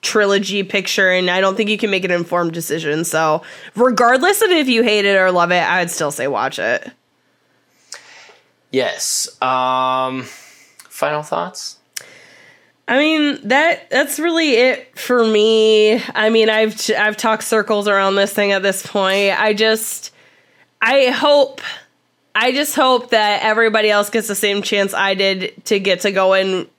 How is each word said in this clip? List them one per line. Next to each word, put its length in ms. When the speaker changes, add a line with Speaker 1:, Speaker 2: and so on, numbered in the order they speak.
Speaker 1:
trilogy 600
picture, 480
and 180
I 140
don't 140
think 120
you 100
can 120
make 160
an 40
informed 420
decision. 520
So 380
regardless 640
of 100
if 180
you 140
hate 220
it 120
or 140
love 200
it, 120
I 180
would 100
still 220
say 160
watch 300
it. 320
Speaker 2:
Yes. 580
Um, 800
final 340
thoughts? 560
Speaker 1:
I 120
mean, 500
that, 420
that's 280
really 380
it 420
for 280
me. 760
I 140
mean, 220
I've 260
t-, 180
I've 220
talked 280
circles 440
around 280
this 180
thing 180
at 100
this 240
point. 540
I 140
just, 580
I 240
hope, 560
I 180
just 240
hope 340
that 320
everybody 480
else 200
gets 180
the 60
same 260
chance 320
I 220
did 520
to 140
get 200
to 120
go 220
in 340